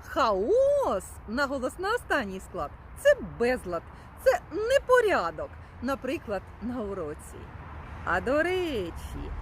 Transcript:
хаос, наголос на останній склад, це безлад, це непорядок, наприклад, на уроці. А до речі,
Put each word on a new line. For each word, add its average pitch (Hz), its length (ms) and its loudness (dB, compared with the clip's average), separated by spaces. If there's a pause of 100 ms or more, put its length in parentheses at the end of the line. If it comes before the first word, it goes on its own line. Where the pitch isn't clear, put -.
хаос, 330 960 4 (240)
наголос 262 500 -2
на 392 160 0
останній 220 460 -2
склад, 160 300 -6 (300)
це 554 160 8 (220)
безлад, 233 440 0 (420)
це - 160 6 (120)
непорядок, 392 1000 4 (320)
наприклад, 247 600 -4 (200)
на 240 180 -4
уроці. 190 580 -8 (680)
А 170 160 2
до 262 220 2
речі, 320 880 -2 (120)